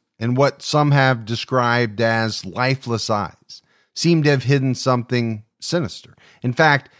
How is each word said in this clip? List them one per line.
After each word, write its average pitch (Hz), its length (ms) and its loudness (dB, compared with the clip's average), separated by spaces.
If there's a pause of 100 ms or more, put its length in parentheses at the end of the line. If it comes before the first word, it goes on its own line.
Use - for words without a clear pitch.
(180)
and 120 180 -2
what 135 280 0
some 147 260 0
have 131 340 2
described 117 800 -2
as 113 420 0
lifeless 117 680 -4
eyes - 500 -6 (320)
seem 165 300 2
to 147 80 4
have 135 100 2
hidden 131 320 0
something 120 720 -2 (180)
sinister. - 540 -6 (260)
In 123 100 -2
fact, 143 380 2 (100)